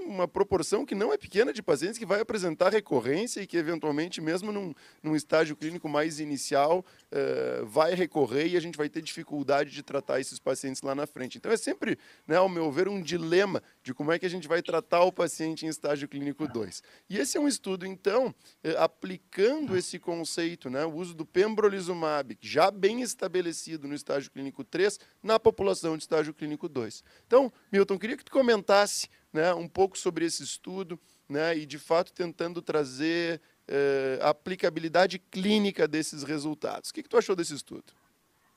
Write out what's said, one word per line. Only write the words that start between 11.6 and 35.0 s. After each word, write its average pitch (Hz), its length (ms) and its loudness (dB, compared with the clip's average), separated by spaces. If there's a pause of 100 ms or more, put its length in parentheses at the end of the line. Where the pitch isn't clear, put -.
né, 156 100 2
ao 190 120 6
meu 165 220 -2
ver, 170 180 0
um 202 140 -4
dilema 170 580 0 (220)
de 127 100 -10
como 151 200 -2
é 170 80 0
que - 40 -4
a 180 60 -2
gente 170 160 -8
vai 165 160 0
tratar 170 400 2
o 180 100 6
paciente 160 540 -2
em - 20 -4
estágio 147 400 -4
clínico 143 380 -6
dois. 113 340 -6 (300)
E 196 80 -4
esse 277 180 -2
é 339 40 0
um 294 80 2
estudo, 190 380 -4
então, 214 480 0 (280)
eh, 160 160 -2
aplicando 190 960 0
esse 180 220 -4
conceito, 170 720 -6
né, 135 160 -2
o 160 80 -6
uso 170 200 -8
do 160 120 -8
pembrolizumab, 180 1120 0
já 135 300 4
bem 208 320 2
estabelecido 170 840 -4
no 143 60 -6
estágio 143 360 -4
clínico 135 340 -10
três, 190 340 0 (240)
na 220 160 4
população 196 580 2
de 151 80 -10
estágio 156 280 2
clínico 151 360 -6
dois. 123 340 -6 (240)
Então, 254 260 6 (200)
Milton, 196 260 4
queria 233 180 -6
que - 80 -16
tu - 60 -20
comentasse, 208 800 4 (240)
né, 160 200 2
um 170 140 -4
pouco 190 320 0
sobre 165 280 -2
esse 160 180 -6
estudo, 185 560 -10 (280)
né, 160 280 0
e, 156 100 -6
de 143 120 -12
fato, 170 340 0
tentando 170 480 -6
trazer, 156 800 -2 (260)
eh, 135 560 0
a 147 60 4
aplicabilidade 170 880 2